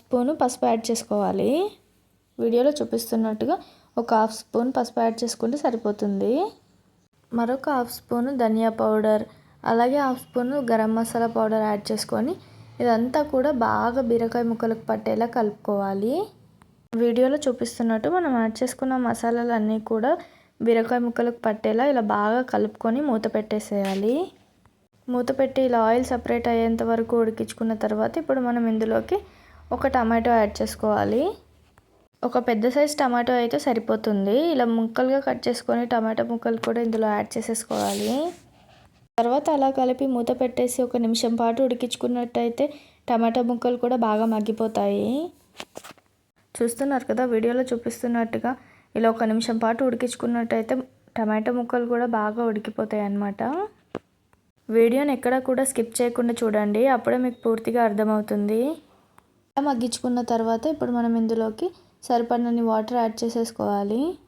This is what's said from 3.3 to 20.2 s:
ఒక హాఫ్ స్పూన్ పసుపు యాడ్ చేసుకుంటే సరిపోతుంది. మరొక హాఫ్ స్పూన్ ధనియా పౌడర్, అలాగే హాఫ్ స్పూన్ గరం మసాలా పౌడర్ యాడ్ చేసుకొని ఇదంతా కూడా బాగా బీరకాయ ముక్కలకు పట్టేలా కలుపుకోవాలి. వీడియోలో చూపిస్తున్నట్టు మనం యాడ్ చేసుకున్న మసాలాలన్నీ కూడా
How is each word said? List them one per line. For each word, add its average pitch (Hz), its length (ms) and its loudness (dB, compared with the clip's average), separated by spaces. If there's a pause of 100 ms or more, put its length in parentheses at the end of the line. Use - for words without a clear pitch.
ఒక 233 80 -4 (100)
హాఫ్ 220 220 0
స్పూన్ 240 360 -2
పసుపు 233 280 -2
యాడ్ 226 180 -2
చేసుకుంటే 233 400 -4
సరిపోతుంది. 208 680 0 (1040)
మరొక 254 280 -2 (100)
హాఫ్ 240 220 -4
స్పూన్ 240 300 -2 (140)
ధనియా 220 280 2 (100)
పౌడర్, 214 440 2 (460)
అలాగే 247 340 4
హాఫ్ 254 200 -2
స్పూన్ 247 280 -2 (180)
గరం 220 280 2
మసాలా 233 380 0
పౌడర్ 220 340 2
యాడ్ 208 200 -4
చేసుకొని 226 420 -2 (480)
ఇదంతా 240 380 2 (120)
కూడా 269 180 2 (180)
బాగా 220 400 2
బీరకాయ 233 440 2
ముక్కలకు 226 360 -2
పట్టేలా 220 460 0
కలుపుకోవాలి. 202 800 -2 (880)
వీడియోలో 247 420 4
చూపిస్తున్నట్టు 233 680 -2
మనం 339 260 0
యాడ్ 220 180 0
చేసుకున్న 262 360 -2 (100)
మసాలాలన్నీ 233 760 0 (100)
కూడా 226 220 0 (560)